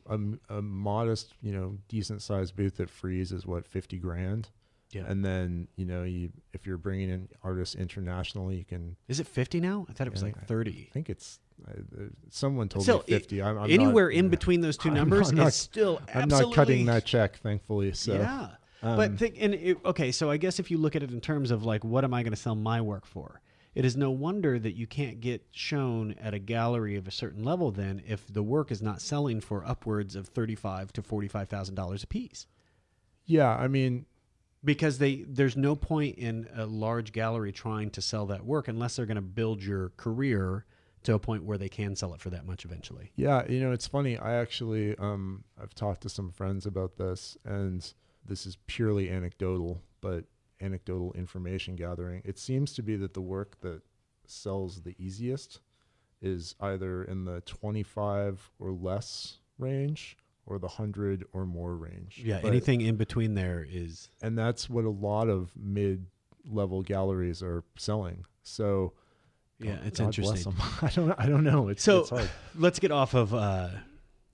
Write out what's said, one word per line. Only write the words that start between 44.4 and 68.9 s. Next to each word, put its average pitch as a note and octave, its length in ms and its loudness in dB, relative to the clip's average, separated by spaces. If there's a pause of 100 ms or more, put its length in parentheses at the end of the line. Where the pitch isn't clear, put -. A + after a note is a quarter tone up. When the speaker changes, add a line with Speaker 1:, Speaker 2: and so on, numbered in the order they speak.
Speaker 1:
um, G2 460 -4 (180)
I've G#2 120 -16
talked G#2 280 -2
to G#2+ 80 -8
some F#2+ 220 -6
friends F#2+ 340 -4
about F#2 320 -4
this, F#2 460 -6
and G2 460 -4 (360)
this G2 200 -8
is F#2 200 -12
purely G#2 440 0
anecdotal, F2+ 720 -2 (220)
but F2+ 220 -4 (380)
anecdotal F#2 520 -4
information F#2 600 -6
gathering. F2 520 -6
It G2 120 -8
seems C3+ 360 -2
to B2 80 -6
be G#2+ 140 -2
that G2 180 -4
the F#2+ 80 -6
work F#2+ 400 -6
that F2 180 -8 (460)
sells F#2+ 560 -6
the F2+ 160 -12
easiest A2+ 640 -8 (600)
is F2+ 400 -4
either F#2 440 -4
in F#2+ 200 -6
the F2 220 -6
twenty-five G2+ 1120 -4
or F#2+ 140 -6
less F#2 680 -6 (200)
range C3+ 600 -4 (260)
or G2+ 140 -6
the F2+ 100 -6
hundred G2+ 640 -2
or F#2+ 140 -4
more F2 300 -4
range. F2 460 -14
Speaker 2:
Yeah, G#2 200 0
Speaker 1:
But A2 60 0
Speaker 2:
anything A#2+ 340 4
in A2 140 4
between A2 380 0
there F2+ 320 0
is E2+ 440 -10 (100)
Speaker 1:
And A2+ 160 -4
that's A#2 320 -2
what A#2 160 0
a A2 60 2
lot G#2 400 0
of F#2 260 0
mid-level G2 1300 -2
galleries F#2 600 0
are E2+ 200 -4 (160)
selling. F2+ 460 -4 (180)
So G2 520 0 (680)